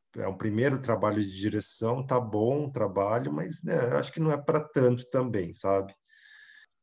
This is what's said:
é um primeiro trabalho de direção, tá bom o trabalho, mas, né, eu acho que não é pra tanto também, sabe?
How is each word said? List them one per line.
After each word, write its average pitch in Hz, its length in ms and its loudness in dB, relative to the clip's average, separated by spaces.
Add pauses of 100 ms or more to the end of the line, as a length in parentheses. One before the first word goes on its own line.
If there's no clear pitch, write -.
(160)
é 101 120 -4
um 95 100 -6
primeiro 127 420 2
trabalho 107 400 2
de 95 160 -2
direção, 110 680 -2
tá 127 140 2
bom 117 460 0
o 139 60 -8
trabalho, 107 600 0
mas, 165 320 -6
né, - 260 2
eu 143 60 2
acho 143 160 -2
que 165 80 -6
não 156 100 2
é 143 100 0
pra 151 200 2
tanto 123 500 2
também, 107 420 0
sabe? 98 400 0 (920)